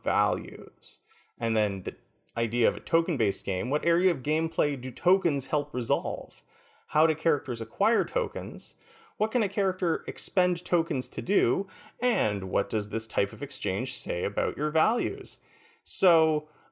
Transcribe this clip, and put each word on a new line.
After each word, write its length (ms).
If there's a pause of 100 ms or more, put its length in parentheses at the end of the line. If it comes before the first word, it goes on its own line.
values? 960 (420)
And 140
then 280
the 100 (420)
idea 320
of 80
a 40
token-based 680
game. 240
What 160
area 240
of 120
gameplay 560
do 120
tokens 560
help 260
resolve? 680 (460)
How 180
do 80
characters 480
acquire 420
tokens? 720 (420)
What 140
can 120
a 60
character 580
expend 600
tokens 420
to 140
do? 440 (360)
And 480
what 180
does 220
this 160
type 260
of 100
exchange 520
say 280
about 360
your 100
values? 680 (440)
So, 640 (240)